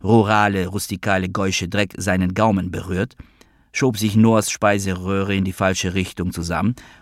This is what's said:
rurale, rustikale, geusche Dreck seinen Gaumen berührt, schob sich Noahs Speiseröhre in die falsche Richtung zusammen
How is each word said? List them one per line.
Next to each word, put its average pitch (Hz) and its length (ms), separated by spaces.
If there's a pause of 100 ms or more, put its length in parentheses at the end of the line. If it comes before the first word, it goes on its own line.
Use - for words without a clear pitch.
rurale, 104 640
rustikale, 95 640
geusche 95 400
Dreck 101 280
seinen 92 380
Gaumen 98 380
berührt, 90 440 (560)
schob 127 240
sich 104 200
Noahs 110 340
Speiseröhre 98 840
in 98 80
die 92 80
falsche 95 420
Richtung 90 380
zusammen 85 420 (280)